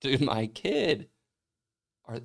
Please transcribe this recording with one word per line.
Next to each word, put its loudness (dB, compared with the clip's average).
to 2
my 0
kid," -2
are, -8